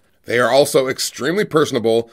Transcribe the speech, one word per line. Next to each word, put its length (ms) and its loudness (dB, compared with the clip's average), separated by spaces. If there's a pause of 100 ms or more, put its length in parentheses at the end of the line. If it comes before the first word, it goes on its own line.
(260)
They 140 -2
are 120 2
also 360 2
extremely 560 -4
personable, 680 -2